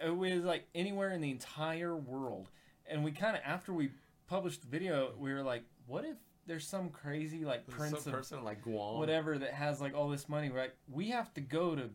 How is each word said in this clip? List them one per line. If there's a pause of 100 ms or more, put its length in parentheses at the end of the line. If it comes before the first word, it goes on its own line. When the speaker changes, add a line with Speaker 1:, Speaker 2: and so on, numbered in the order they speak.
Speaker 1:
It
was
like,
"Anywhere
in
the
entire
world." (360)
And
we
kinda,
after
we (380)
published
the
video,
we
were
like, (240)
"What
if (280)
there's
some
crazy,
like,
Speaker 2:
There's
Speaker 1:
prince
Speaker 2:
some
Speaker 1:
of
Speaker 2:
person
in,
like,
Guam.
Speaker 1:
whatever
that
has,
like,
all
this
money?"
We're
like, (120)
"We
have
to
go
to